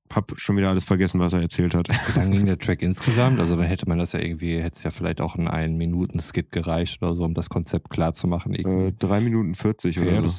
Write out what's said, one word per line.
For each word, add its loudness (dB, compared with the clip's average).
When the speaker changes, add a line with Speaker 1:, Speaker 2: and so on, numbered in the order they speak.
Speaker 1:
hab -2
schon 0
wieder 4
alles 2
vergessen, 2
was 2
er 2
erzählt 0
hat. 0
Speaker 2:
Wie 0
lang 4
ging 4
der 2
Track -2
insgesamt? 2
Also 2
dann 2
hätte 0
man 2
das -2
ja -2
irgendwie, -2
hätte -4
es -18
ja -4
vielleicht -4
auch -4
in 0
einen -2
Minuten-Skit -2
gereicht -2
oder 0
so, -2
um 0
das -4
Konzept -4
klar 0
zu -4
machen -2
irgendwie. 0
Speaker 1:
Äh, 0
drei 2
Minuten 0
vierzig -2
Speaker 2:
Okay, 2
Speaker 1:
oder 4
Speaker 2:
ja, 2
Speaker 1:
so. 2
Speaker 2:
das 0